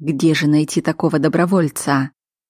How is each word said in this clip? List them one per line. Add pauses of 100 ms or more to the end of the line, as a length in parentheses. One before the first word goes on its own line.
Где
же
найти
такого
добровольца? (400)